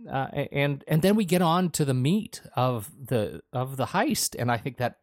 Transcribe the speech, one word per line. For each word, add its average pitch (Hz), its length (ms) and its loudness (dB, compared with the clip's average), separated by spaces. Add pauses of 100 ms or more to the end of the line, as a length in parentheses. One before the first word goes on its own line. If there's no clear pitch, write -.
(100)
uh, 131 220 -2
a-, - 200 -4
and, 139 360 0
and 156 120 2
then 196 140 4
we 214 100 2
get 180 180 2
on 175 300 2
to 156 120 0
the 135 100 2
meat 147 460 0 (160)
of 123 340 0 (100)
the, 110 400 -2 (120)
of 131 240 -4
the 127 100 0
heist, 233 500 -2
and 120 140 0
I 120 60 2
think 127 220 -8
that 120 240 -2